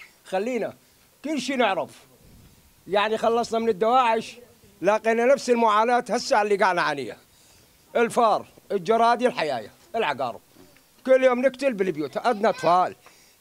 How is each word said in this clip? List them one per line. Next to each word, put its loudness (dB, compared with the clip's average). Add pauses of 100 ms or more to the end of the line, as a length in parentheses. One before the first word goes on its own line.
(240)
خلينا -6 (500)
كل -4
شي -6
نعرف. -2 (1000)
يعني 0
خلصنا -2
من -2
الدواعش، 0 (440)
لاقينا 0
نفس 2
المعاناة 2
هسه 0
اللي 0
قاعنا 0
عليها. -6 (800)
الفار، 0 (260)
الجرادي، 2
الحياية، -4 (240)
العقارب. 0 (680)
كل 4
يوم 4
نقتل 0
بالبيوت، -4
عندنا 0
أطفال. 2 (440)